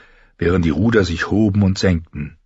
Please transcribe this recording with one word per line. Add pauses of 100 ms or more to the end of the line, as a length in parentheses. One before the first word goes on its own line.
(380)
während
die
Ruder
sich
hoben
und
senkten.